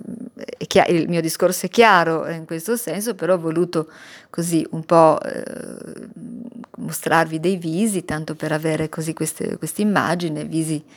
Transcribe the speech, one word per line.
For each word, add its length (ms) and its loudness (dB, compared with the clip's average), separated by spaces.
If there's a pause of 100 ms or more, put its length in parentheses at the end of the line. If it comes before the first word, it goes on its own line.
(360)
è 320 -12
chia-, 200 6
il 220 2
mio 100 2
discorso 460 0
è 40 -6
chiaro, 560 6
eh, 100 -6
in 100 -10
questo 320 -4
senso, 360 -4
però 200 0
ho 60 2
voluto 520 0 (380)
così 400 0
un 160 -8
po', 360 6
eh, 220 -6 (1300)
mostrarvi 640 0
dei 160 0
visi, 480 -2
tanto 300 -6
per 180 -4
avere 340 0
così 260 -6
queste, 440 -4
questa 240 -6
immagine, 640 0
visi, 360 -2 (160)